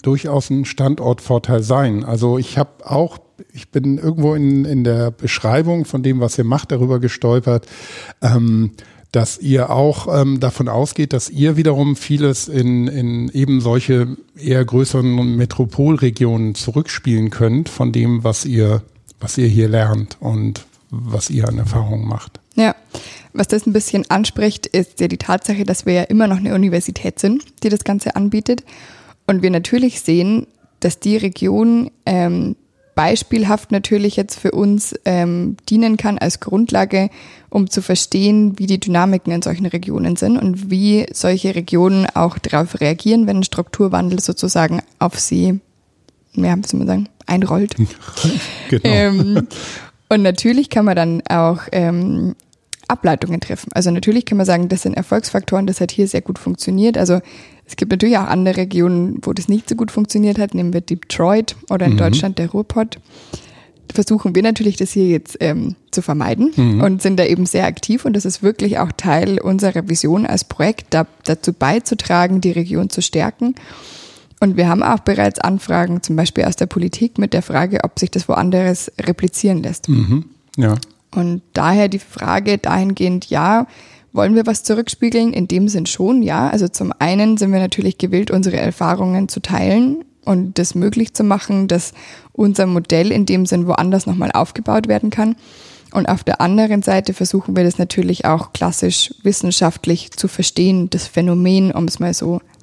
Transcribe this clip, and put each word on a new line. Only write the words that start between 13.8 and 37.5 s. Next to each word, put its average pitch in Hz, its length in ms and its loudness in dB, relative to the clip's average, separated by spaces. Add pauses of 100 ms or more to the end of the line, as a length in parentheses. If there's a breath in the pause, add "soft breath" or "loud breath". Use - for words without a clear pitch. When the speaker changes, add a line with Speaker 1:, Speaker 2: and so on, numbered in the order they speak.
Speaker 1:
eher 127 260 2
größeren 123 720 0
Metropolregionen 120 1200 0
zurückspielen 113 760 -2
könnt 117 380 2
von 120 240 -2
dem, 117 320 2
was 110 220 -2
ihr, 110 360 2 (380)
was - 160 -8
ihr 123 120 2
hier 110 200 4
lernt 107 520 0
und 107 440 -4 (260)
was 117 400 -6
ihr 110 160 0
an - 120 -2
Erfahrungen 110 500 -2
macht. - 320 -10 (140)
Speaker 2:
Ja, 220 200 2 (600 loud breath)
was 202 140 -2
das 214 180 0
ein 220 80 0
bisschen 202 360 -2
anspricht, 208 560 0
ist - 340 -2
ja 170 80 0
die 175 100 -4
Tatsache, 196 460 -2
dass 190 200 -4
wir 185 100 0
ja 180 100 2
immer 220 220 2
noch 190 120 2
eine 202 160 -2
Universität 185 640 -2
sind, 226 260 0 (180)
die 220 80 2
das 208 140 -2
Ganze - 320 -2
anbietet. 214 480 0 (640 loud breath)
Und 190 160 0
wir 185 80 2
natürlich 233 500 0
sehen, 180 460 0 (340)
dass 175 200 -2
die 208 180 0
Region, 214 720 0 (160)
ähm, 175 500 -2 (380)
beispielhaft 208 800 0
natürlich 202 440 0
jetzt 196 220 -4
für - 120 -2
uns, 208 440 0 (120)
ähm, 175 500 0 (140)
dienen 220 260 4
kann 208 220 -2
als - 220 -2
Grundlage, 196 680 0 (400 loud breath)
um 196 220 0